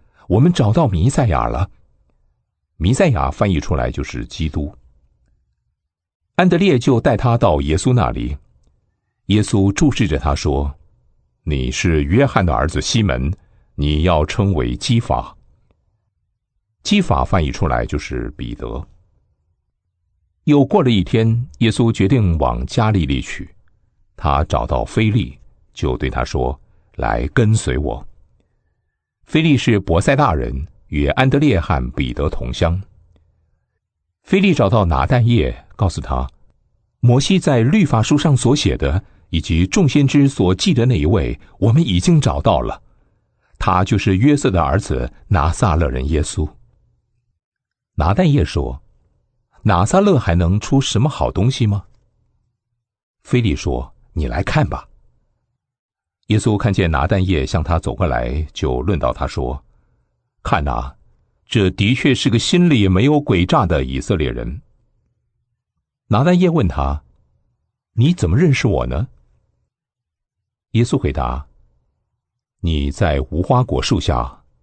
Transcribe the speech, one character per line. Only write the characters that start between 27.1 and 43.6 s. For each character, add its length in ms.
跟 260
随 240
我。” 280
腓 160
力 160
是 240
伯 180
赛 160
大 200
人， 340
与 180
安 240
德 80
烈 200
和 340
彼 200
得 160
同 240
乡。 260
腓 160
力 140
找 160
到 160
拿 220
但 200
业， 400
告 120
诉 100
他 300
：“摩 180
西 220
在 220
律 240
法 160
书 160
上 180
所 180
写 220
的， 260
以 100
及 260
众 220
先 180
知 220
所 260
记 200
的 100
那 140
一 80
位， 340
我 140
们 100
已 160
经 220
找 180
到 220
了。 220
他 240